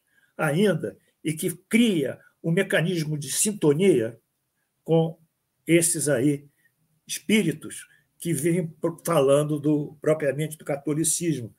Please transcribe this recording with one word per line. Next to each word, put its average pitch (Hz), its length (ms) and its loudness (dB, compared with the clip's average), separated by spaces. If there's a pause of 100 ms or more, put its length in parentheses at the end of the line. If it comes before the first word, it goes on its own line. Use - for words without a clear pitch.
(360)
ainda 156 600 0 (260)
e 156 100 -4
que 156 180 -6 (180)
cria 190 500 2 (240)
um 165 80 -2
mecanismo 170 680 0
de 135 120 -10
sintonia 151 880 2 (640)
com 165 360 0 (480)
esses 165 420 2
aí 143 400 0 (580)
espíritos - 800 -2 (300)
que 170 140 -4
vêm 165 340 0
pro-, - 380 -8
falando 147 540 2
do, 147 420 -2
propriamente 151 560 -2
do - 80 -20
catolicismo, 151 960 -4